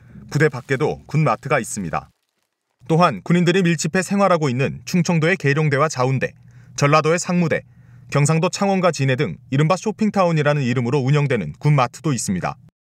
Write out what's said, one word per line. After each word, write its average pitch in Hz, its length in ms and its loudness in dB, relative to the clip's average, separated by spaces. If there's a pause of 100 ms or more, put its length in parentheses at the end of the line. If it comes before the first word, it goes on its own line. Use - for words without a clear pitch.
(300)
부대 151 180 2
밖에도 123 580 -4
군마트가 139 520 0
있습니다. 80 500 -6 (800)
또한 160 340 2
군인들이 175 400 2
밀집해 170 380 0
생활하고 180 480 2
있는 127 380 -2
충청도의 175 500 0
계룡대와 143 520 0
자운대, 131 440 -2 (440)
전라도의 151 420 2
상무대, 170 460 -2 (460)
경상도 160 380 2
창원과 185 440 0
진해 135 240 0
등 117 200 -4 (140)
이른바 156 260 2
쇼핑타운이라는 170 880 0
이름으로 123 380 0
운영되는 127 580 0
군마트도 143 560 0
있습니다. 87 420 -4 (420)